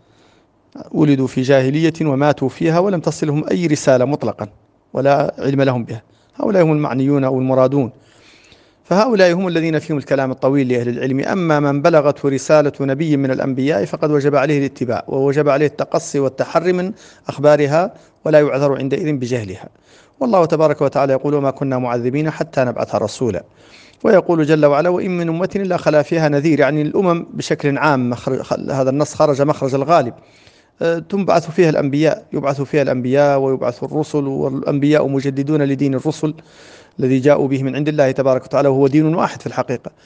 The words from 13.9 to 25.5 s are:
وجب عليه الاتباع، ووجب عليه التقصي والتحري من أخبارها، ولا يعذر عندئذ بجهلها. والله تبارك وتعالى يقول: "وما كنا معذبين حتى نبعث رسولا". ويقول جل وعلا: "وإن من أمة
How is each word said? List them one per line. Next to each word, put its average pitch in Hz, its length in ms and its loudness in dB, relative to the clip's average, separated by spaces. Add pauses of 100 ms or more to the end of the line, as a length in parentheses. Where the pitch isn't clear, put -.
وجب 143 260 2
عليه 143 220 2
الاتباع، 127 500 -4
ووجب 139 400 0
عليه 143 180 2
التقصي 147 520 -4
والتحري 139 540 -2
من 180 200 -4 (360)
أخبارها، 147 640 2 (300)
ولا 151 160 4
يعذر 139 380 0
عندئذ 139 340 -4
بجهلها. 117 560 -6 (520)
والله 208 240 2
تبارك 156 380 0
وتعالى 139 300 0
يقول: 143 220 -2
"وما 139 160 0
كنا 131 280 -4
معذبين 127 520 -2
حتى 147 340 -2
نبعث 117 300 -4
رسولا". 104 500 -4 (580)
ويقول 170 440 2
جل 151 200 4
وعلا: 143 220 2
"وإن 180 300 -2
من 170 100 -4
أمة 170 280 -4